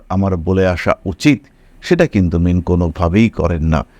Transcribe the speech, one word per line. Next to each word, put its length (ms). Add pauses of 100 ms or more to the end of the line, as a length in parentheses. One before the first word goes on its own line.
আমার 280
বলে 300
আসা 280 (100)
উচিত, 360 (400)
সেটা 260
কিন্তু 320
মিন 220
কোনোভাবেই 680
করেন 340
না। 220 (140)